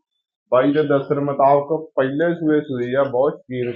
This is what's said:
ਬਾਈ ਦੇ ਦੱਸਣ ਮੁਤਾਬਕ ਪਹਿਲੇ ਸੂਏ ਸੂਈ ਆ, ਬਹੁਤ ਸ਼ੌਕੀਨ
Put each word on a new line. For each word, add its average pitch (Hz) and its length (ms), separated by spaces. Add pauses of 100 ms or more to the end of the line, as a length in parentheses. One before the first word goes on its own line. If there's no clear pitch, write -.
(520)
ਬਾਈ 135 200
ਦੇ 151 100
ਦੱਸਣ 143 380
ਮੁਤਾਬਕ 143 760
ਪਹਿਲੇ 143 400
ਸੂਏ 151 260
ਸੂਈ 123 340
ਆ, 139 100
ਬਹੁਤ 127 300
ਸ਼ੌਕੀਨ 123 420